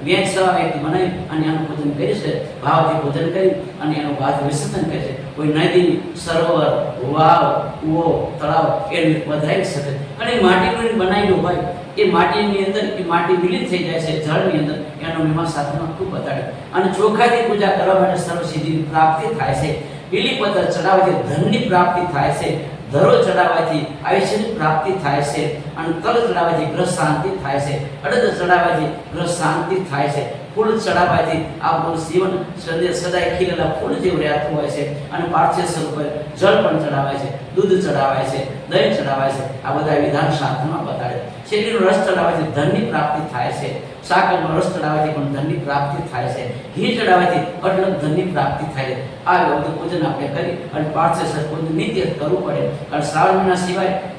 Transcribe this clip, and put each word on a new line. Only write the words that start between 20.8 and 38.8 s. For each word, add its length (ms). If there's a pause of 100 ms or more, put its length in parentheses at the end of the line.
ધનની 480
પ્રાપ્તિ 540
થાય 180
છે. 460 (160)
ધરો 300
ચડાવવાથી 640 (180)
આયુષ્યની 500
પ્રાપ્તિ 380
થાય 300
છે. 540
અને 280
તલ 280
ચડાવવાથી 320
ગ્રહ 200
શાંતિ 440
થાય 320
છે. 420
અડદ 420
ચડાવવાથી 720
ગ્રહ 100
શાંતિ 500 (140)
થાય 180
છે. 460
ફૂલ 240
ચડાવવાથી 640 (180)
આપણું 340
જીવન 340 (360)
સદે-, 260
સદાય 460
ખીલેલા 260
ફૂલ 300
જેવું 260
રહેતું 360
હોય 140
છે. 400
અને 220
પાર્થિવ 320
સ્વરૂપે 720
જળ 260
પણ 160
ચડાવાય 360
છે, 400
દૂધ 280
ચડાવાય 420
છે, 440
દહીં 260